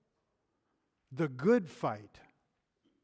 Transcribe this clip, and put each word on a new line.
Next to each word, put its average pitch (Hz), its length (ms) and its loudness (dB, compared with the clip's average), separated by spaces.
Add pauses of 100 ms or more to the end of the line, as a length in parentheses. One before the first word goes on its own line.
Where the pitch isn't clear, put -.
(1120)
The 147 180 0
good 160 400 2
fight. 107 520 -6 (840)